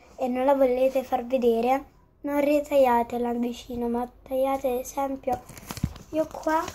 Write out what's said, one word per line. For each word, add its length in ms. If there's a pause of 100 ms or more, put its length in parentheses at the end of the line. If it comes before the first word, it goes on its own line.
(180)
e 100
non 180
la 80
volete 500
far 220
vedere, 580 (380)
non 200
ritagliatela 920
vicino, 540
ma 200 (140)
tagliate 460
ad 140
esempio, 600 (680)
io 200
qua 320 (120)